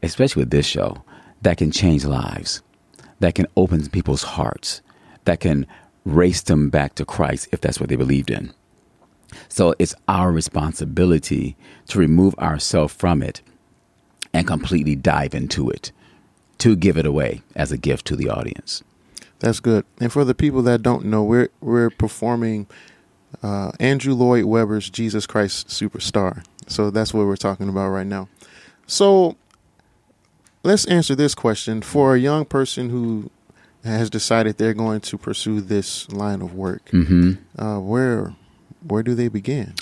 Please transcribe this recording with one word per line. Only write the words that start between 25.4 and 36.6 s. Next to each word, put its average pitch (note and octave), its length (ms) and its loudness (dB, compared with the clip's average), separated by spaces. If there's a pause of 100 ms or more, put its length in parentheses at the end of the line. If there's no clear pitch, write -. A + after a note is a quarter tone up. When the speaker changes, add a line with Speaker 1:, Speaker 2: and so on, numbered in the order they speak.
Speaker 2:
Superstar. - 760 -4 (240)
So G#2 220 0
that's G#2+ 220 -2
what G#2+ 140 2
we're G2 100 0
talking G2 320 -4
about G2 200 -2
right F#2+ 180 -4
now. G2 220 -8 (580)
So G3 500 4 (1300)
let's G3+ 220 2
answer E3+ 320 2
this C#3+ 180 2
question. A2 480 -2
For C#3 320 4
a B2+ 60 4
young D3 240 2
person C3 460 -4
who A#2 400 -4 (520)
has A2+ 280 -2
decided A2 480 0
they're A2 160 2
going A2 260 -2
to - 180 -10
pursue G#2+ 420 -4
this G2 520 -4
line G2+ 300 -4
of F2+ 120 -10
work, F#2 360 -6